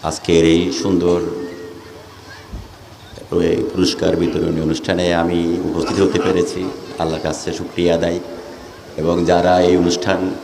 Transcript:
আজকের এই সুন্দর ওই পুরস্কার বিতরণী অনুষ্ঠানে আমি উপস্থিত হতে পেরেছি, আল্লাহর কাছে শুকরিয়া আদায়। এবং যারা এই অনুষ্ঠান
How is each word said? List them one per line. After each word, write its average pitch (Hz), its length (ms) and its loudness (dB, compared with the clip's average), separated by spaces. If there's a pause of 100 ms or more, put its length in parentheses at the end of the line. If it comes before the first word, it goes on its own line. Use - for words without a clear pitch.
আজকের 82 340 4 (100)
এই 85 80 4 (200)
সুন্দর 87 380 2 (2250)
ওই 85 140 2 (220)
পুরস্কার 90 400 0 (100)
বিতরণী 82 460 0
অনুষ্ঠানে 90 380 -2 (160)
আমি 85 180 0 (300)
উপস্থিত 85 360 -2
হতে 90 200 0
পেরেছি, 90 360 0 (400)
আল্লাহর 80 260 -2
কাছে 76 200 -4 (120)
শুকরিয়া 87 380 0
আদায়। 85 220 0 (840)
এবং 85 140 2 (140)
যারা 90 240 6 (140)
এই 90 160 6
অনুষ্ঠান 92 360 2 (240)